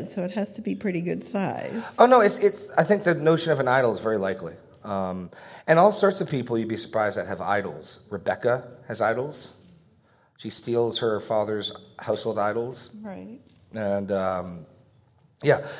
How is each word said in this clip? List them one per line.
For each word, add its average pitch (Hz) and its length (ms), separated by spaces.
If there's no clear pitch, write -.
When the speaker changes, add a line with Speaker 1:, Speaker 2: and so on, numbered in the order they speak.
Speaker 1:
bed, - 100
so 208 120
it 185 80
has 202 200
to - 100
be 196 140
pretty 180 260
good 175 220
size. - 760
Speaker 2:
Oh, 226 80
no, 254 140
it's, 202 200
it's, - 380
I 160 60
think 196 200
the 170 120
notion 156 380
of 135 80
an 127 80
idol 127 240
is 92 80
very 110 160
likely. 95 360
Um, 92 460
and 160 100
all 196 140
sorts 196 300
of 165 80
people 123 280
you'd 110 120
be 110 80
surprised 107 400
at 90 100
have 92 140
idols. 90 680
Rebecca 117 540
has 110 140
idols. 123 520
She 110 120
steals 117 500
her 110 200
father's 107 560
household 110 420
idols. 117 520
Speaker 1:
Right. 202 360
Speaker 2:
And, 101 380
um, 92 540
yeah, 139 240